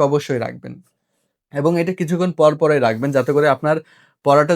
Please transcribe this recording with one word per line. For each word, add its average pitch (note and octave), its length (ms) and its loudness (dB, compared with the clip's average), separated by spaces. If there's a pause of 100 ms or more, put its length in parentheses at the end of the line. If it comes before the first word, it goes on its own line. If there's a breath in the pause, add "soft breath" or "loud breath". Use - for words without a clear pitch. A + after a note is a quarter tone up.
অবশ্যই C#3+ 380 0
রাখবেন B2 340 -10 (800)
এবং C#3+ 260 0
এটা E3+ 140 -2
কিছুক্ষণ F3+ 380 -4
পর D3+ 240 4
পরে D#3 240 2
রাখবেন A#2 320 0
যাতে C3+ 220 0
করে D3 160 2
আপনার D3+ 280 0 (480 soft breath)
পড়াটা D3 300 4